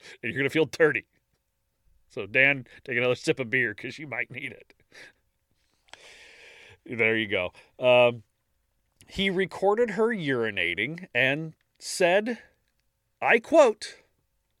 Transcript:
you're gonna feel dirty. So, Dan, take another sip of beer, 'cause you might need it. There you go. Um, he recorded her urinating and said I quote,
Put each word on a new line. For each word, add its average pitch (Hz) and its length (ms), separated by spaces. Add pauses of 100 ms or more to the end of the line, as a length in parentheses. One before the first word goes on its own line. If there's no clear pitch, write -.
(220)
you're 113 140
gonna 135 140
feel 156 160
dirty. - 400 (1040)
So, 110 160
Dan, 131 400 (180)
take 120 140
another 123 160
sip 156 260
of 123 80
beer, 120 240
'cause - 260
you 151 80
might 120 240
need 131 220
it. - 220 (2000)
There 113 320
you 110 120
go. 92 240 (260)
Um, 123 460 (840)
he 196 220
recorded 196 640
her 220 160
urinating 120 1080
and 143 400 (240)
said 208 600 (840)
I 175 160
quote, 262 580 (640)